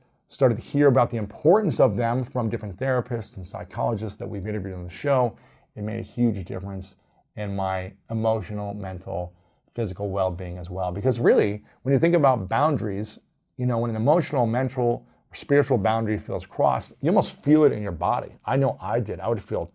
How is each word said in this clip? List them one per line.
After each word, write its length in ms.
started 300
to 40
hear 280
about 220
the 80
importance 600
of 180
them 280
from 240
different 280
therapists 600
and 100
psychologists 720
that 100
we've 200
interviewed 260
on 80
the 80
show, 460
it 60
made 180
a 20
huge 420
difference 520
in 180
my 380
emotional, 640
mental, 580
physical 380
well-being 480
as 100
well. 220
Because 300
really, 420
when 100
you 80
think 160
about 320
boundaries, 720
you 100
know, 120
when 120
an 60
emotional, 500
mental, 600
or 40
spiritual 440
boundary 400
feels 260
crossed, 580
you 80
almost 340
feel 180
it 80
in 120
your 100
body. 400
I 120
know 260
I 160
did. 220
I 80
would 120
feel 340